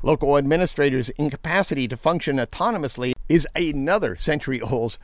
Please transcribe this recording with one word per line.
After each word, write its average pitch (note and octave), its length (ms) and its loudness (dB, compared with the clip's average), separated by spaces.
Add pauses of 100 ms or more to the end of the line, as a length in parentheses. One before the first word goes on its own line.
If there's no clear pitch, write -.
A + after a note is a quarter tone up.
Local C#3+ 360 4
administrators' C#3+ 720 2
incapacity D3+ 800 -2
to B2 80 -4
function D#3+ 400 0
autonomously C3 760 -2 (180)
is D#3 160 6 (100)
another D#3 600 0
century-old B2 880 -2